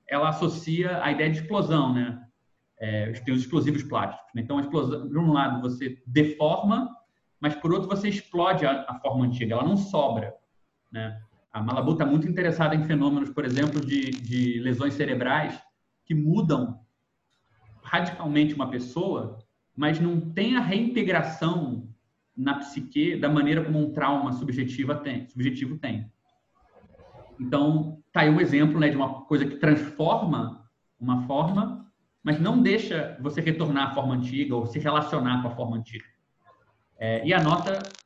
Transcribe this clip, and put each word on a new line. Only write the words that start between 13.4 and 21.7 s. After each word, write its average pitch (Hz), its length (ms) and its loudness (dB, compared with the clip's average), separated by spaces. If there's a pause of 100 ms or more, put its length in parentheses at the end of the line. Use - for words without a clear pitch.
exemplo, 143 380 0
de, 131 300 -2
de 120 480 0
lesões 127 340 0
cerebrais 131 680 -2 (440)
que 165 100 -2
mudam 151 640 2 (1040)
radicalmente 156 720 0
uma 131 160 -4
pessoa, 127 720 -6 (360)
mas 156 240 0
não 170 200 2
tem 226 360 0
a 240 60 2
reintegração 175 1300 0 (460)